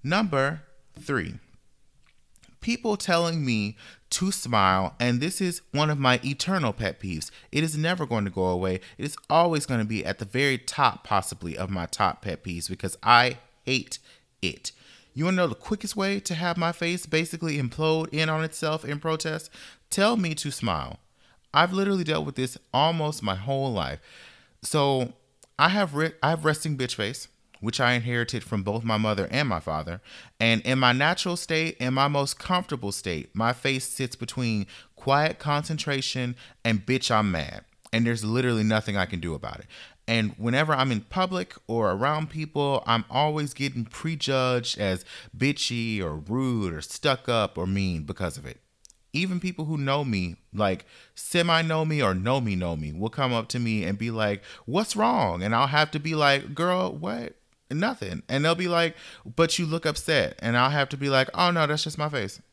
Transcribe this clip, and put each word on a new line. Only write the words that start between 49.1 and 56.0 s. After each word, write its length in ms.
Even 260
people 260
who 120
know 260
me, 320
like, 320
semi 460
know 240
me 180
or 100
know 280
me 140
know 200
me, 160
will 180
come 240
up 140
to 120
me 260
and 120
be 140
like, 320
"What's 300
wrong?" 460
And 140
I'll 120
have 240
to 80
be 140